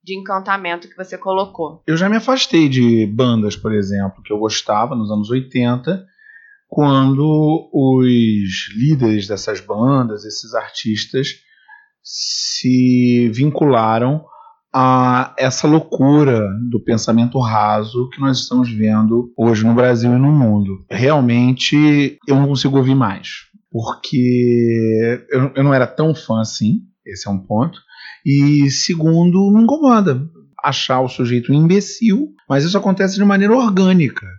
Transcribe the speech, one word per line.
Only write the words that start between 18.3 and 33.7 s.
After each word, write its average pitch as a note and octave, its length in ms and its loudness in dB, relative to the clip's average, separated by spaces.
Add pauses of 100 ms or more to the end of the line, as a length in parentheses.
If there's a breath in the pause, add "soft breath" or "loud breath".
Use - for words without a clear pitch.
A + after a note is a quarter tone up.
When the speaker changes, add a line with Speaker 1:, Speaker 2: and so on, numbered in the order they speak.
Speaker 2:
estamos B2+ 300 -2
vendo A2 640 0
hoje A2+ 300 2
no A#2 80 4
Brasil B2 400 2
e B2 40 2
no C#3 120 2
mundo. G#2 600 0
Realmente, C3 1400 2
eu C#3 100 2
não C#3 120 2
consigo C#3 280 0
ouvir C3+ 180 2
mais, G#2 340 -2 (420)
porque A#2 1600 0
eu, C3 260 0
eu C3+ 80 0
não C#3+ 100 2
era B2 120 2
tão D#3 280 -2
fã A2 260 -4
assim, A2 400 -2 (240)
esse - 220 -16
é G#2 40 -8
um G2 80 -4
ponto, G#2+ 400 -4 (460 loud breath)
e C#3+ 460 4
segundo, E3+ 800 0
me A3 100 6
incomoda A3 680 2 (340)
achar C3+ 380 -2
o C3 80 -2
sujeito B2 440 -2
um - 20 4
imbecil, G3 800 0 (160)
mas C#3 160 0
isso F#3 120 -2
acontece F#3+ 380 -2
de G3 100 0
maneira G3+ 300 2
orgânica. F#3 720 2 (120)